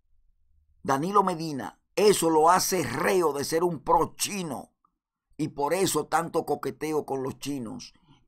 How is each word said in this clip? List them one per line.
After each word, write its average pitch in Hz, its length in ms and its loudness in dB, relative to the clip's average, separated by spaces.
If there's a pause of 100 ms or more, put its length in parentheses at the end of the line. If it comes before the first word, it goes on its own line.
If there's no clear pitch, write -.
(840)
Danilo 170 400 2
Medina, 156 580 -6 (160)
eso 180 340 4
lo 160 200 6
hace 180 320 2
reo 165 500 0
de 139 120 -4
ser 165 180 -2
un 175 180 0
pro 160 360 2
chino, 160 560 -6 (640)
y 156 120 -4
por 143 260 -2
eso 156 320 0
tanto 160 400 -2
coqueteo 147 580 -4
con 135 180 -6
los 131 160 -8
chinos 135 540 -10 (360)